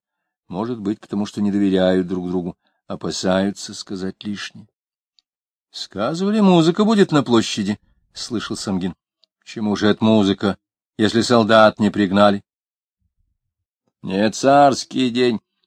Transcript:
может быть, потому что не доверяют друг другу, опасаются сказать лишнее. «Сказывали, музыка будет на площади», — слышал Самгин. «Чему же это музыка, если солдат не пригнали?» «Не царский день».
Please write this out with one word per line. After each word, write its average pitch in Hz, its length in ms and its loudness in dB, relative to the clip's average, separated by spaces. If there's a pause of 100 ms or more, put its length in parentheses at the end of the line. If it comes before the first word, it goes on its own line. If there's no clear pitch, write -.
(480)
может 113 320 -8
быть, 101 200 -6
потому 101 260 -6
что - 160 -8
не 104 100 0
доверяют 92 540 2
друг 90 240 -6
другу, 90 260 -6 (300)
опасаются 95 880 -6
сказать 95 500 -12
лишнее. - 440 -14 (1000)
«Сказывали, 170 720 -4
музыка 180 460 4
будет 202 260 2
на 147 100 4
площади», — 107 560 0 (360)
слышал - 420 -10
Самгин. 92 380 -6 (500)
«Чему 107 320 -4
же 104 120 0
это 101 140 0
музыка, 104 540 2 (400)
если 107 240 0
солдат 110 580 4
не 104 120 0
пригнали?» 101 520 2 (1600)
«Не 101 300 -2
царский 131 800 2
день». 120 300 0 (260)